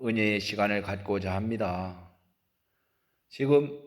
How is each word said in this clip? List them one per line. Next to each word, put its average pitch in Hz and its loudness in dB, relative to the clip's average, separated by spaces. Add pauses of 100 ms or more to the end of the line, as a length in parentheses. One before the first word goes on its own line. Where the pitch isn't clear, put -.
은혜의 107 2
시간을 101 0
갖고자 95 -2
합니다. 92 -4 (1160)
지금 143 2